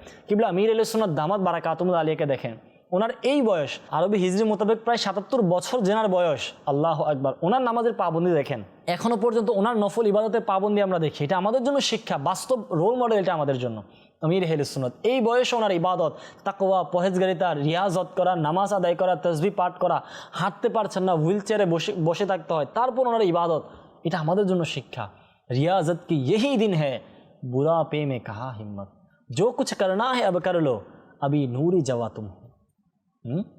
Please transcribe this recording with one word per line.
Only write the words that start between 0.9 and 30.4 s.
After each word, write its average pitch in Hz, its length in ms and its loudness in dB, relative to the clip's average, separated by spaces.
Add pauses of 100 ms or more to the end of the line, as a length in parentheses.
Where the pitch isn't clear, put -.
দামাত 160 320 0
বারাকাতুহুল 170 540 0
আলিয়াকে 160 300 0
দেখেন, 127 320 -4 (340)
ওনার 202 180 0 (140)
এই 277 180 2
বয়স 175 380 0 (120)
আরবি 180 260 2
হিজরি 185 260 2
মোতাবেক 214 400 2
প্রায় 233 140 0
সাতাত্তর 208 440 -2
বছর 180 400 0
জেনার 214 260 2
বয়স। 175 440 0 (140)
আল্লাহু 151 380 0
আকবার। 139 380 0
ওনার 233 200 2
নামাজের 233 320 0
পাবন্দি 175 380 0
দেখেন, 131 320 0 (240)
এখনও 220 300 -2
পর্যন্ত 214 320 0
ওনার 214 280 2
নফল 208 300 0
ইবাদতের 214 340 2
পাবন্দি 208 400 2
আমরা 185 180 2
দেখি। 151 240 -2
এটা 180 140 0
আমাদের 220 260 0
জন্য 277 180 0
শিক্ষা, 208 360 -2
বাস্তব 185 540 -2
রোল 185 240 2
মডেল 233 240 2
এটা 180 140 0
আমাদের 139 260 0
জন্য 113 240 -6 (380)
আমির 180 220 2
আহলে 160 200 0
সুন্নাত। 127 300 -4 (100)
এই 247 180 2
বয়সে 240 340 2
ওনার 214 160 2
ইবাদত, 175 460 0 (260)
তাকওয়া, 190 400 0
পরহেজগারিতা, 180 720 0
রিয়াজত 170 600 0
করা, 180 200 2
নামাজ 175 380 0
আদায় 175 220 2
করা, 185 200 2
তাসবিহ 175 400 0
পাঠ 180 220 -2
করা, 170 240 0 (300)
হাঁটতে 196 380 -2
পারছেন 190 340 -2
না, 196 120 2
হুইল 170 240 2
চেয়ারে 208 260 2
বসে, 170 280 0
বসে 170 320 0
থাকতে 180 280 -2
হয়, 151 200 0
তারপর 247 340 0
ওনার 226 140 2
ইবাদত, 170 420 2 (400)
এটা 165 160 -2
আমাদের 185 280 2
জন্য 180 180 0
শিক্ষা। 120 440 -8 (420)
রিয়াজত 165 460 2 (100)
কি 170 80 0
ইহি 214 420 0
দিন 208 160 2
হ্যায়, 143 260 0 (520)
বুড়াপে 151 540 0
মে 131 140 -2
কাহা 113 320 -10
হিম্মত, 104 360 -12 (480)
জো 208 160 2
কুছ - 220 -4
করনা 208 400 0
হ্যায় 240 140 0
আব 180 120 2
কর 175 220 0